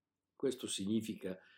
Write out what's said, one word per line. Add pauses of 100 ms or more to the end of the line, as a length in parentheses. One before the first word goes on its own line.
(360)
Questo
significa (180)